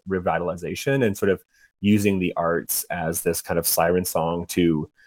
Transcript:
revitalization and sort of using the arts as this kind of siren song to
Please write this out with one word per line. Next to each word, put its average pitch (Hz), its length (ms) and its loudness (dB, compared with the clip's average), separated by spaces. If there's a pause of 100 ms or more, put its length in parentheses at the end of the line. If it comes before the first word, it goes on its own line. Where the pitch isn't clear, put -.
revitalization 90 1000 -2
and 98 100 0
sort 98 140 2
of 90 120 0 (380)
using 101 380 4
the 90 180 -2
arts 85 540 -2
as 82 320 -4
this 85 180 0
kind 85 180 -4
of 82 80 0
siren 90 380 2
song 85 440 -2
to 82 420 0 (160)